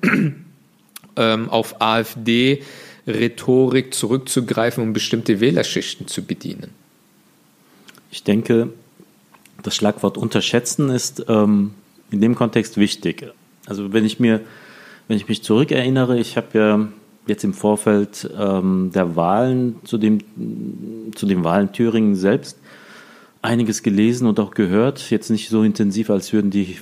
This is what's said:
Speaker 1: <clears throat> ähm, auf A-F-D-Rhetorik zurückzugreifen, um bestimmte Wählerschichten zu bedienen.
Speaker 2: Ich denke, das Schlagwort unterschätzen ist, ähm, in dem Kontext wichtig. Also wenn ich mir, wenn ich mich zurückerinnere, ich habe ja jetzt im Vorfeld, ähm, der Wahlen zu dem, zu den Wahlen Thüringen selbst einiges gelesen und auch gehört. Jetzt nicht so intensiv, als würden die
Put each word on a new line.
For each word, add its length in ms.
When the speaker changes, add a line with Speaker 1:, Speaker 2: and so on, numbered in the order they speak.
Speaker 1:
<clears throat> 420
ähm, 340
auf 320
A-F-D-Rhetorik 2250
zurückzugreifen, 880
um 100
bestimmte 460
Wählerschichten 680
zu 140
bedienen. 480
Speaker 2:
Ich 100
denke, 480
das 120
Schlagwort 440
unterschätzen 720
ist, 360
ähm, 440
in 100
dem 140
Kontext 420
wichtig. 540
Also 260
wenn 140
ich 140
mir, 200
wenn 100
ich 100
mich 140
zurückerinnere, 800
ich 180
habe 220
ja 280
jetzt 180
im 120
Vorfeld, 720
ähm, 540
der 220
Wahlen 680
zu 140
dem, 220
zu 100
den 180
Wahlen 300
Thüringen 420
selbst 440
einiges 420
gelesen 440
und 120
auch 120
gehört. 600
Jetzt 180
nicht 200
so 140
intensiv, 460
als 240
würden 180
die 300